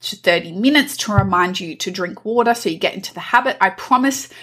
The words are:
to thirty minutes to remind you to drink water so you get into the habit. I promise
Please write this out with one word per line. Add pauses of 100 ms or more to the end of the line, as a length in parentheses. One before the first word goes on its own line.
to
thirty
minutes
to
remind
you
to
drink
water
so
you
get
into
the
habit.
I
promise (120)